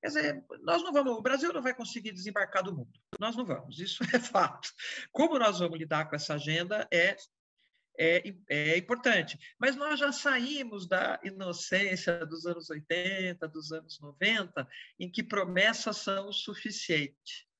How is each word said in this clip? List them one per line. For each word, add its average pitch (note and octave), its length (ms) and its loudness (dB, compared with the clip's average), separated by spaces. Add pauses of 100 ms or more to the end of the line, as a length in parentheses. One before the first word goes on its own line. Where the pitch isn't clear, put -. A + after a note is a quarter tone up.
Quer - 80 -4
dizer, D4 360 0 (180)
nós E4+ 200 4
não F4 100 -4
vamos, C#4 240 4
o A3 60 -8
Brasil C4+ 300 2
não D#4+ 100 -2
vai B3 120 0
conseguir A3+ 380 -8
desembarcar G3 500 0
do F#3 120 -4
mundo, B2+ 180 -10 (260)
nós A3+ 180 -4
não B3 80 -2
vamos, D3+ 340 -6
isso G3 240 -4
<laughs> - 120 -2
é B3 40 8
fato. - 520 0 (400)
Como D#4 280 4
nós G#3 200 4
vamos E3+ 200 0
lidar D#3 300 0
com D3+ 80 -4
essa D3 180 -4
agenda E3 580 -2
é, F3 240 6 (840)
é, E3 240 6 (260)
é D3+ 300 2
importante, G3+ 600 2 (200)
mas B3+ 180 2
nós D4 220 0
já C#4+ 140 4
saímos B3 760 0
da - 380 2
inocência F#3 1000 0
dos D#3+ 200 -8
anos E3+ 240 -4
oitenta, F3+ 800 -2
dos D#3 240 -10
anos D#3+ 280 -12
noventa, F3 680 -2 (300)
em F3+ 120 -6
que A#3 120 -4
promessas G#3 760 2
são G3 320 -4
o G#3 40 -8
suficiente. - 1300 -4